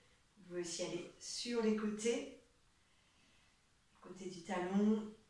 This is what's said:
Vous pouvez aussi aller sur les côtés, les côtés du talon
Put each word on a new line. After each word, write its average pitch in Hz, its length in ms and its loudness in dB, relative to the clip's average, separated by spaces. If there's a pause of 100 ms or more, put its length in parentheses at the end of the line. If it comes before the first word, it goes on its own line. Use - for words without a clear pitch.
(380)
Vous 190 60 -20
pouvez 175 180 -6
aussi 175 220 -4
aller 175 340 -6
sur 233 460 -2
les 214 120 6
côtés, 220 680 0 (1500)
les - 60 -20
côtés 185 300 -10
du 170 140 -10
talon 202 680 2 (180)